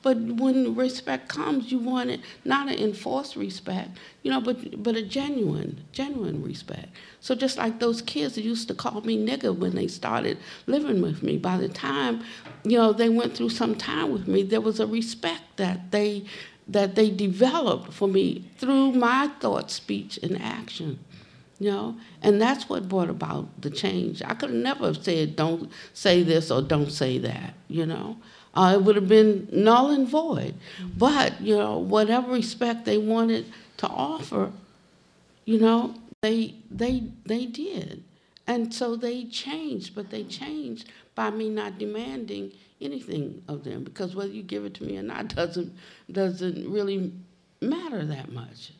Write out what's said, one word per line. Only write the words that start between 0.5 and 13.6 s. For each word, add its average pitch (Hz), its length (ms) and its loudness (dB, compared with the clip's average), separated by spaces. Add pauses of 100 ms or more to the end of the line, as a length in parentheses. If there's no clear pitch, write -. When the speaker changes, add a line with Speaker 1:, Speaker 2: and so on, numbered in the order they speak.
Speaker 1:
respect 254 540 -2
comes, 277 420 -2
you 254 80 0
want 247 320 0
it, 247 100 -6 (240)
not 277 240 2
an - 60 -2
enforced 240 640 -2
respect, 185 540 -6 (340)
you 269 80 0
know, 269 80 2
but, 233 420 -4
but 226 140 0
a 226 60 -2
genuine, 254 760 -2 (120)
genuine 262 500 -4
respect. - 460 -10 (320)
So 254 160 -2
just 262 200 0
like 226 220 -2
those 233 240 0
kids 294 320 -4
that 214 80 -6
used 226 240 -4
to 190 80 -6
call 214 280 -6
me 226 140 0
nigger 220 400 0
when 180 200 -2
they - 100 -2
started - 520 -2 (280)
living 269 340 2
with 165 220 0
me, 151 160 0
by 185 180 0
the - 120 0
time, - 560 -2 (400)
you 226 120 6
know, 226 160 8
they 233 160 4
went 226 280 2
through 233 140 0
some 226 260 0